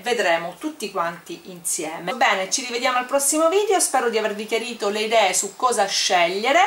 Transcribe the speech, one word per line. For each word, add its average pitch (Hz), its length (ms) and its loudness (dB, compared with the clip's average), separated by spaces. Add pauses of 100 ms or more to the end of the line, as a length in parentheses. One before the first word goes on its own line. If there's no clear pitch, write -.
vedremo 175 560 0
tutti 302 320 -8
quanti 170 560 -6
insieme. 170 680 -6
Bene, 202 360 0
ci 277 140 -2
rivediamo 247 340 0
al 247 80 -2
prossimo 302 420 2
video, 403 320 2
spero 240 300 0
di 214 80 0
avervi 208 280 -4
chiarito 226 420 -4
le 214 120 -2
idee 214 340 2
su - 220 -4
cosa 214 300 2
scegliere. 208 800 2